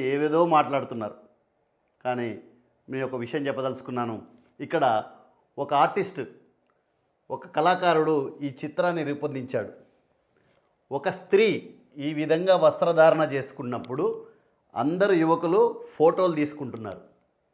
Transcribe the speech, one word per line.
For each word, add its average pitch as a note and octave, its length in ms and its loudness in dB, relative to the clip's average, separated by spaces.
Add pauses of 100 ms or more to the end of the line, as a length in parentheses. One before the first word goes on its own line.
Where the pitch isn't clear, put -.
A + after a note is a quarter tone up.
(140)
ఏవేదో D3+ 280 2 (140)
మాట్లాడుతున్నారు. C3+ 600 -2 (880)
కానీ B2 240 -2 (600)
నేను C3 220 -6
ఒక B2 140 -6
విషయం C#3+ 240 -4
చెప్పదలుచుకున్నాను. B2 680 -6 (480)
ఇక్కడ D#3 180 -2 (720)
ఒక C#3 140 -6 (120)
ఆర్టిస్ట్, F3 380 -2 (1080)
ఒక - 160 -10 (120)
కళాకారుడు E3 600 4 (240)
ఈ C#3 120 -6 (100)
చిత్రాన్ని E3+ 480 -2
రూపొందించాడు. C3 600 -6 (1160)
ఒక C#3 180 -4 (140)
స్త్రీ A3+ 260 4 (480)
ఈ D3 240 -6
విధంగా E3 340 2 (140)
వస్త్రధారణ D#3+ 540 4 (120)
చేసుకున్నప్పుడు B2+ 680 -6 (680)
అందరు F3+ 480 2
యువకులు E3 360 2 (380)
ఫోటోలు E3+ 420 4
తీసుకుంటున్నారు. A2 640 -6 (540)